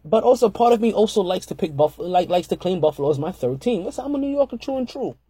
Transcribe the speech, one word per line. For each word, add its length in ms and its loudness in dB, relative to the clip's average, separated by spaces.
but 200 2
also, 260 4
part 240 4
of 80 2
me 100 2
also 300 2
likes 240 -2
to 100 -8
pick 220 -6
Buff-, 220 2
like, 280 0
likes 200 0
to 100 -2
claim 240 -2
Buffalo 280 0
as 100 2
my 120 -4
third 300 -4
team. 240 -2
Listen, 180 -8
I'm 120 -4
a 20 -2
New 100 -2
Yorker, 300 -2
true 200 -6
and 120 -4
true. 260 -8